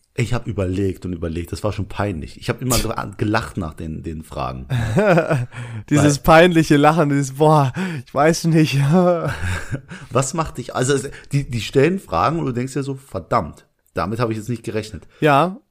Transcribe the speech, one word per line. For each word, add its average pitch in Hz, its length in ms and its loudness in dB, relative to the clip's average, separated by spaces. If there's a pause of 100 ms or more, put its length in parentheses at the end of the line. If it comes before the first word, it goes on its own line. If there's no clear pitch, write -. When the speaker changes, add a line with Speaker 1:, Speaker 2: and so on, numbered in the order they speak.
(180)
Speaker 1:
Ich 123 160 -2
hab 117 140 -4
überlegt 95 580 -4
und 92 60 -8
überlegt. 87 400 -8
Das - 140 -8
war 101 80 -2
schon 95 160 -6
peinlich. 98 500 -6
Ich - 100 -10
hab - 120 -6
immer 123 140 0
so 110 140 0
an-, 107 280 -8
gelacht 110 400 -2
nach 80 160 -6
den, 82 280 -10
den 80 220 -10
Fragen. 65 460 -8
Speaker 2:
<laughs> 123 1200 0
Dieses 147 300 4
Speaker 1:
Weil - 40 -14
Speaker 2:
peinliche 160 540 6
Lachen, 151 320 4
dieses, 139 260 0
„Boah, 151 380 4 (320)
ich - 80 -16
weiß 160 320 2
nicht.“ 156 340 2
<laughs> 156 1300 -2
Speaker 1:
Was 135 220 -2
macht 165 240 -6
dich, - 180 -10
also 131 180 0
es, 135 160 -2 (220)
die, 139 180 -2
die 117 120 -6
stellen 160 380 2
Fragen 117 400 0
und 147 60 -4
du 131 80 -2
denkst 123 200 -6
dir 143 100 -4
so, 135 120 -8
„Verdammt, 95 720 -6 (260)
damit 95 260 -4
hab 120 120 -2
ich 110 60 -6
jetzt 107 120 -10
nicht 120 140 -8
gerechnet.“ 104 440 -8 (120)
Speaker 2:
Ja, 156 380 2 (140)